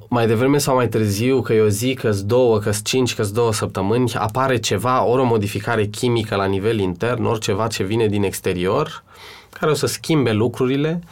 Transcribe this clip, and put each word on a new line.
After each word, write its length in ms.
mai 180
devreme 320
sau 160
mai 140
târziu, 520
că 120
e 80
o 80
zi, 260
că-s 280
două, 360
că-s 260
cinci, 300
că-s 160
două 220
săptămâni, 600
apare 440
ceva, 460
ori 160
o 40
modificare 600
chimică 480
la 100
nivel 340
intern, 460
ori 160
ceva 260
ce 160
vine 240
din 160
exterior, 800
care 200
o 40
să 120
schimbe 460
lucrurile 680